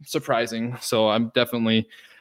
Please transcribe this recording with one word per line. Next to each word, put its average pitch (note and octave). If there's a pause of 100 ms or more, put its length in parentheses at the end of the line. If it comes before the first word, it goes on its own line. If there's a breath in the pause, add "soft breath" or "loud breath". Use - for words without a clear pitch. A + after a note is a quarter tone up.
surprising. A#2+
So A2
I'm A2+
definitely, A2+ (340 soft breath)